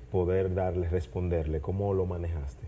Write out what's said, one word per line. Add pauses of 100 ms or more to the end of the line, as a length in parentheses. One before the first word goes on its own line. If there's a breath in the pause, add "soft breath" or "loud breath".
(120)
poder
darle,
responderle?
¿Cómo
lo
manejaste?